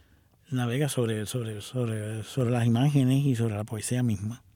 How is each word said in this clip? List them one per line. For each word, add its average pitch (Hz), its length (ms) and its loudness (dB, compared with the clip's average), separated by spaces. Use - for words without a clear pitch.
navega 127 380 0
sobre, 113 380 0
sobre, 110 340 -6
sobre, 110 640 -4
sobre 120 280 0
las 120 160 2
imágenes 135 580 4
y 135 120 2
sobre 113 200 0
la 104 80 -4
poesía 113 380 -2
misma. 110 400 -2